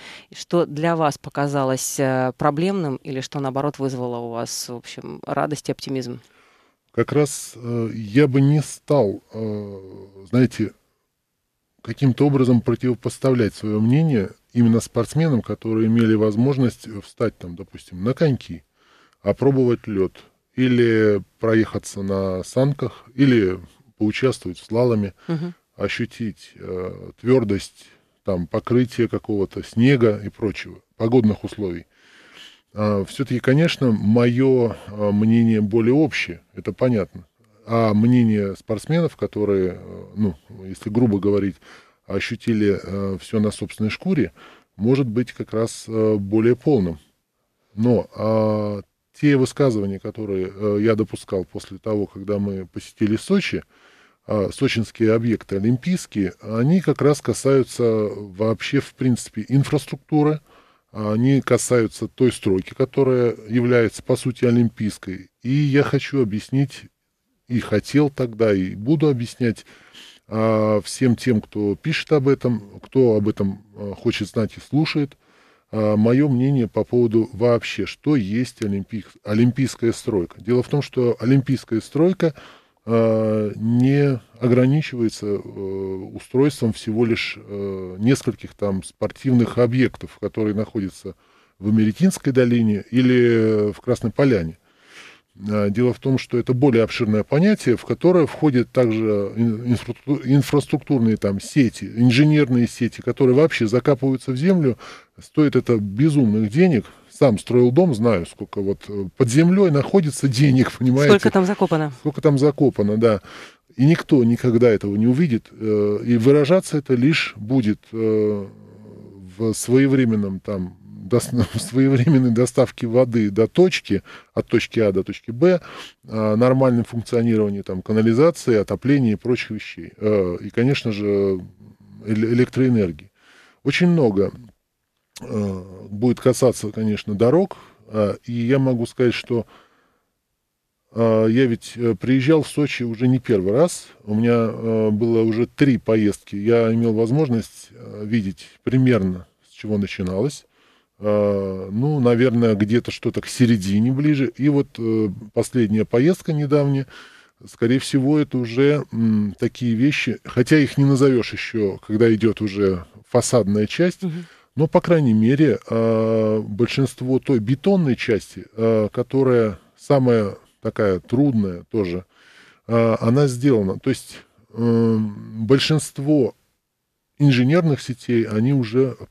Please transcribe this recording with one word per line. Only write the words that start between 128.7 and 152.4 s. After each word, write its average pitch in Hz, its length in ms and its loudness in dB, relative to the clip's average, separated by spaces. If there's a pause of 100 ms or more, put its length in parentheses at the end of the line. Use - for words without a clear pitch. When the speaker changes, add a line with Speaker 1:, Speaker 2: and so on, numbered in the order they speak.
Speaker 2:
и - 20 -4
прочих 117 360 -4
вещей. - 460 -14
Э, 101 440 0
и, 101 80 -12
конечно 123 420 0
же, 101 480 0 (640)
эле-, 110 280 0
электроэнергии. 120 800 0 (520)
Очень 175 240 0
много, 113 440 2 (920)
э, 101 420 -6 (260)
будет 117 300 -2
касаться, 117 520 0
конечно, 107 420 -4
дорог. 131 440 2 (300)
Э, 104 280 -2 (100)
и 120 80 -10
я 120 260 0
могу 127 280 0
сказать, 123 260 0
что, 117 320 -6 (1500)
э, 113 360 2
я 127 160 4
ведь, - 300 -4
э, 117 240 0
приезжал 135 440 2
в - 40 -14
Сочи 143 360 -4
уже 117 240 -2
не 127 120 4
первый 101 340 0
раз. 160 340 0 (160)
У 107 120 -4
меня, 117 180 2 (180)
э, 113 400 -2
было 113 300 0
уже 113 260 0
три 135 300 2
поездки. 104 580 -2
Я 113 380 2
имел 113 200 0
возможность, 117 800 -2
э, 107 340 -16
видеть 104 420 -4 (160)
примерно, 110 640 0 (200)
с - 60 -20
чего 107 240 -6
начиналось. 98 680 -4 (540)
Э, 98 720 -2
ну, 139 280 -2
наверное, 120 560 2